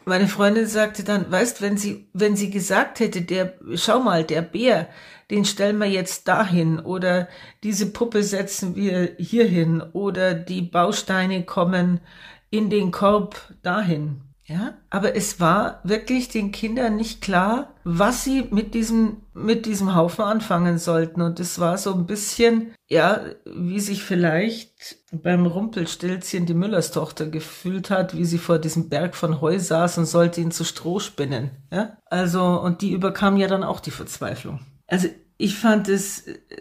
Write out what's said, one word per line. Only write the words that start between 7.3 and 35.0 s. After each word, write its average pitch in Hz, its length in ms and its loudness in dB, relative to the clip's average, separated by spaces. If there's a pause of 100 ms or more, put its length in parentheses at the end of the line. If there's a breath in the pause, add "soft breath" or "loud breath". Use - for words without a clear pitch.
diese 208 280 -2
Puppe 226 320 0
setzen 190 520 -4
wir 180 420 0
hierhin 175 640 2
oder 185 520 0
die 180 280 -6
Bausteine 185 800 0
kommen 180 580 2 (480 loud breath)
in 214 220 0
den 196 200 2
Korb 208 460 2 (240)
dahin. 170 600 -2 (260)
Ja, 190 280 -6 (160)
aber 196 240 0
es - 240 -4
war 180 440 2
wirklich 220 460 0
den 214 220 -2
Kindern 220 460 -2
nicht 220 220 -6
klar, 202 540 0 (100)
was 196 400 2
sie 269 280 2
mit 208 240 0
diesem, 226 480 0 (100)
mit 226 320 0
diesem 196 300 0
Haufen 170 280 4
anfangen 180 540 2
sollten. 165 440 0
Und 170 180 0
es 175 180 -6
war 175 220 0
so 196 160 -4
ein 175 100 0
bisschen, 226 640 2 (160 loud breath)
ja, 165 340 4 (240)
wie 180 340 -4
sich 196 240 -4
vielleicht 180 960 -2 (140)
beim 175 360 2
Rumpelstilzchen 180 960 -4
die 170 80 -2
Müllerstochter 165 720 -2
gefühlt 175 640 -8
hat, 185 260 0
wie 170 100 0
sie 170 120 0
vor 170 220 2
diesem 160 280 -2
Berg 160 280 -4
von 160 260 -2
Heu 165 160 2
saß 175 400 0
und 165 80 2
sollte 170 360 4
ihn 165 100 0
zu - 120 -6
Stroh 175 360 -4
spinnen. 135 500 -4 (220)
Ja, 208 340 -4
also, 180 560 2
und 175 220 -2
die 196 80 0
überkam 190 460 2
ja 190 100 4
dann 190 160 0
auch - 160 -4
die - 100 -10
Verzweiflung. - 720 -10 (260)
Also, - 220 0 (300)